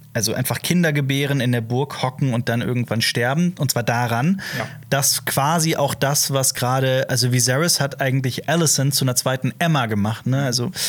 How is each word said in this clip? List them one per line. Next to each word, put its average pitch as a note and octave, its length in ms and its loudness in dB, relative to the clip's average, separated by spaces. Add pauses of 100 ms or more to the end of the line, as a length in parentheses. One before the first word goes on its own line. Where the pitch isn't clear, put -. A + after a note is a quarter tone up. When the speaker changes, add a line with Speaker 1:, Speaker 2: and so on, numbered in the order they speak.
(140)
Speaker 1:
Also A2 180 -2
einfach - 300 -2
Kinder E3 300 2
gebären, C#3 480 0
in B2 120 2
der A#2+ 80 0
Burg B2 420 -4
hocken B2+ 320 0
und B2+ 140 -2
dann A#2 120 0
irgendwann A#2 420 -2
sterben. C#3+ 560 0
Und C3+ 120 0
zwar A#2+ 140 0
daran. B2 560 0 (180)
Speaker 2:
Ja. A#2 80 -4 (240)
Speaker 1:
Das - 360 0
quasi D#3+ 500 2
auch C#3 180 0
das, C#3+ 380 0
was C3+ 220 0
gerade, C3 560 0
also B2 200 2
Viserys B2+ 480 2
hat C#3 220 -2
eigentlich C3 480 -2
Alicent C#3+ 460 2
zu - 100 0
einer B2+ 100 2
zweiten C3 460 -2
Emma D#3 260 2
gemacht, G#2+ 400 -2
ne? C3 180 2
Also B2 280 -2 (160)